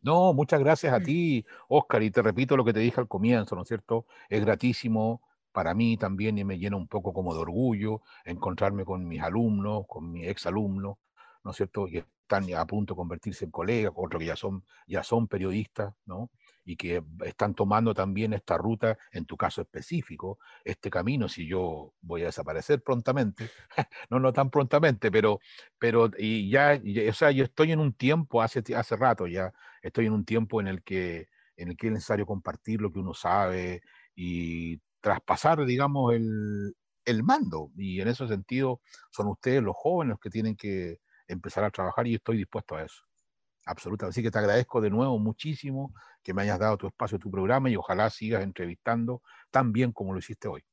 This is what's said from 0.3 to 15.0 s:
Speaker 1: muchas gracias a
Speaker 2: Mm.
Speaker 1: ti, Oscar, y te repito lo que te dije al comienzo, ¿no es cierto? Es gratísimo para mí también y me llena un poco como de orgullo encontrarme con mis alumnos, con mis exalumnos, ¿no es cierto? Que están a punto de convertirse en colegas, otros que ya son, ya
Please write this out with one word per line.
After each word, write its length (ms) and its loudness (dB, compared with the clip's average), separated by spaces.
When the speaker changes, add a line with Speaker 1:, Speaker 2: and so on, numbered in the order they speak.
Speaker 1:
muchas 240 4
gracias 340 4
a 60 6
Speaker 2:
Mm. 40 0
Speaker 1:
ti, 420 2
Oscar, 360 4
y 80 2
te 100 4
repito 340 4
lo 80 4
que 100 4
te 60 2
dije 220 2
al 60 -2
comienzo, 480 2
¿no 80 -6
es 40 -10
cierto? 380 -4
Es 160 2
gratísimo 760 0
para 220 0
mí 240 2
también 400 -2
y 60 -2
me 160 -4
llena 180 -2
un 100 -6
poco 240 -4
como 220 -4
de 60 -4
orgullo 640 -2
encontrarme 600 -2
con 220 -4
mis 160 -8
alumnos, 640 0
con 240 -10
mis 160 -8
exalumnos, 720 -4
¿no 80 -10
es 60 -12
cierto? 300 -4
Que 180 -6
están 320 -2
a 140 0
punto 260 -2
de 40 -6
convertirse 480 -6
en 60 -12
colegas, 440 0
otros 240 -4
que 80 -4
ya 80 -4
son, 280 -8
ya 180 -4